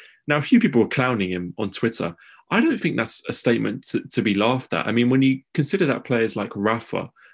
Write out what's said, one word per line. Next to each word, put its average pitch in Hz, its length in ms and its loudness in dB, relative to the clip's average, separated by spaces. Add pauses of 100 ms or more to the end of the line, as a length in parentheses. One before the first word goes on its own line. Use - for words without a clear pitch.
(280)
Now, 147 80 0
a 151 60 0
few 233 180 6
people 135 220 4
were 95 80 2
clowning 120 420 0
him 90 260 -6
on 104 120 -4
Twitter. 95 440 -4 (380)
I 202 80 4
don't 277 180 2
think 170 180 -2
that's - 320 -4
a 120 60 -6
statement 113 540 -2
to, - 220 -2
to - 120 0
be 101 140 0
laughed 120 380 0
at. 82 120 -4
I 107 60 -2
mean, 120 180 2
when 135 140 4
you 135 180 2 (140)
consider 165 320 0
that - 160 -2
players 113 320 0
like 104 200 -4
Rafa 107 540 -2 (240)